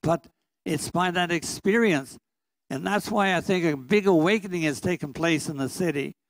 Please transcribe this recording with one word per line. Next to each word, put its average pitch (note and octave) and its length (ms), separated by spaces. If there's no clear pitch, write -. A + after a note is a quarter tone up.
But E3 240
it's D#3 260
by F3+ 200
that F3 200
experience. F3 840
And E3+ 160
that's G3 260
why G3+ 240
I E3 60
think F3+ 240
a D#3+ 100
big D3+ 320
awakening F3+ 560
has D3 160
taken D#3+ 340
place D#3+ 360
in D#3 80
the C3+ 120
city. C#3+ 460